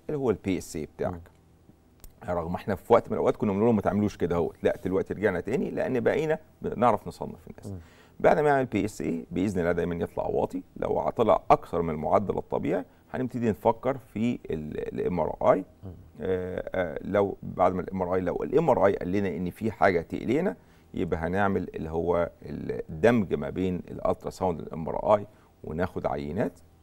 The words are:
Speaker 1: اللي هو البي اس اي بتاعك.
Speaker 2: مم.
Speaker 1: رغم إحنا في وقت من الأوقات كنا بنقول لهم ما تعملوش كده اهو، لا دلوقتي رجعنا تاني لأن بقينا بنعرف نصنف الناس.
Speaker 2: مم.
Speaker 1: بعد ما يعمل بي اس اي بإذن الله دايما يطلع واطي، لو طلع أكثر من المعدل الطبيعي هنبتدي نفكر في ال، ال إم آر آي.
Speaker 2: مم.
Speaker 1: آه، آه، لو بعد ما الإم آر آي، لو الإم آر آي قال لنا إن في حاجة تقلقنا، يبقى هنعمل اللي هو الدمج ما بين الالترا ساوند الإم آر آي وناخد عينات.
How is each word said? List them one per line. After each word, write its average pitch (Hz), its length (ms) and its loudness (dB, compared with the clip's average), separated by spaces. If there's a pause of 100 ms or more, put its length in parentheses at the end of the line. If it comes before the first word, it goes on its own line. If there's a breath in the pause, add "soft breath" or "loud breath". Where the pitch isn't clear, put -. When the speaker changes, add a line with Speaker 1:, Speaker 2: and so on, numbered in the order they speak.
Speaker 1:
اللي 151 80 -2
هو 131 120 0
البي 95 280 0
اس - 180 -10
اي 76 120 -6 (100)
بتاعك. 69 160 -2
Speaker 2:
مم. - 1160 -18
Speaker 1:
رغم 87 260 -2
إحنا 98 200 -4
في - 180 2
وقت - 140 6
من - 60 -6
الأوقات 120 240 2
كنا 110 140 0
بنقول 98 140 2
لهم 120 100 6
ما 101 60 2
تعملوش 98 360 0
كده 87 180 0
اهو، 85 160 2 (120)
لا 98 200 4
دلوقتي 92 300 0
رجعنا 92 260 0
تاني 143 320 -2
لأن 120 280 -2
بقينا 143 400 2 (220)
بنعرف 110 460 2
نصنف - 420 -10
الناس. - 220 -16
Speaker 2:
مم. 95 60 -8 (420 loud breath)
Speaker 1:
بعد - 200 6
ما 147 100 4
يعمل 139 160 4
بي 101 200 0
اس - 160 -8
اي - 300 -4
بإذن 90 280 0
الله 85 120 2
دايما 85 240 -2
يطلع - 320 -4
واطي، - 360 -2 (140)
لو - 320 -2
طلع - 320 4 (100)
أكثر - 300 2
من 82 80 -2
المعدل 85 480 0
الطبيعي - 480 -2 (260 soft breath)
هنبتدي 120 380 -2
نفكر 117 480 0
في 117 420 -2 (120)
ال، 76 480 -6
ال - 80 0
إم 87 120 0
آر - 160 0 (160)
آي. 175 140 0 (180)
Speaker 2:
مم. 95 80 -12 (300)
Speaker 1:
آه، 92 540 -4
آه، 85 260 -2
لو 98 420 0
بعد 92 300 2
ما 92 80 -2
الإم 92 200 -6
آر 90 140 0
آي، 92 60 2
لو 87 220 -2
الإم 151 260 2
آر 98 160 6
آي 101 100 4
قال - 160 -4
لنا 98 180 0
إن 87 200 -4
في 107 220 -4
حاجة 87 300 4
تقلقنا، 131 540 -2 (380 soft breath)
يبقى 90 260 -2
هنعمل 92 560 0
اللي 82 140 -8
هو 85 400 0 (140)
الدمج 78 880 0
ما 71 160 -2
بين 90 260 -2
الالترا - 540 -4
ساوند 87 300 -2
الإم 78 300 -8
آر 101 260 2
آي 101 120 -2 (360 soft breath)
وناخد 85 420 -4
عينات. 73 540 -4 (240)